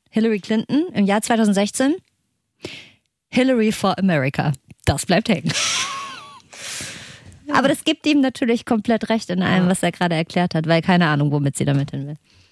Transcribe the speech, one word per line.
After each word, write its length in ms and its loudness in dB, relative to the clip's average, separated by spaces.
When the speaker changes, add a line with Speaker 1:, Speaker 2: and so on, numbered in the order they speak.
Speaker 1:
Hillary 300 0
Clinton 520 0
im 140 2
Jahr 160 2
zweitausendsechzehn? 720 2
Hillary 420 2
for 260 0
America. 560 2
Das 220 0
bleibt 220 2
hängen. 280 -2
Speaker 2:
<laughs> 60 -2
Ja. 120 -2
Speaker 1:
Aber 100 2
das 160 -2
gibt 240 -2
ihm 140 4
natürlich 460 0
komplett 420 0
recht 200 -2
in 140 -2
allem, 220 2
Speaker 2:
Ja. 60 4
Speaker 1:
was 120 0
er 80 0
gerade 240 0
erklärt 400 0
hat, 140 0
weil 120 4
keine 280 4
Ahnung, 240 2
womit 240 0
sie 80 -2
damit 260 0
hin 160 -8
will. 80 -12